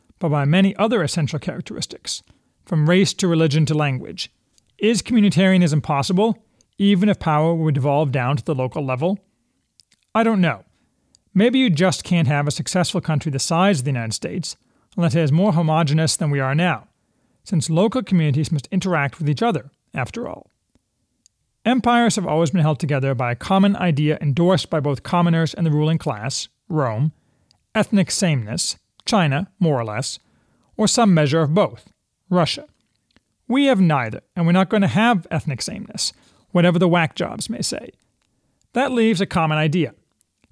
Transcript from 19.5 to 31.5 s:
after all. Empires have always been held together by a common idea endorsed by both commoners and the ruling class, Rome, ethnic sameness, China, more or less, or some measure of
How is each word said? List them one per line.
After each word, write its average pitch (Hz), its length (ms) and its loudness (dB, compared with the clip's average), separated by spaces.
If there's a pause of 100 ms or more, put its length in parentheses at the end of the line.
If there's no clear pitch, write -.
after 233 340 -6
all. - 220 -14 (1120)
Empires 240 520 2
have 196 100 -4
always 160 240 0
been 175 120 2
held 151 180 2
together 135 360 -2
by 120 160 -2
a 120 40 -4
common 196 400 2
idea 151 440 0
endorsed 170 500 0
by 165 100 -2
both 143 240 -4
commoners 165 500 0
and 165 120 -4
the 160 60 0
ruling 151 260 0
class, 120 520 -6 (180)
Rome, 135 460 -2 (600)
ethnic 208 380 0
sameness, 127 680 -4 (280)
China, 165 440 0 (100)
more 151 200 2
or 117 60 -4
less, 110 340 -8 (560)
or 214 120 0
some 220 260 4
measure 156 280 2
of 151 120 0